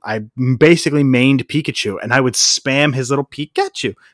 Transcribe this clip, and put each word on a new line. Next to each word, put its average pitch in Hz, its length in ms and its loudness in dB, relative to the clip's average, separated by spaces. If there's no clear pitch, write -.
I 110 180 -6
basically 151 460 4
mained 131 400 2
Pikachu, 131 580 -6
and 117 100 -6
I 127 80 2
would 127 140 0
spam 139 640 0
his 131 160 -4
little 139 140 0
Pikachu, 151 680 -6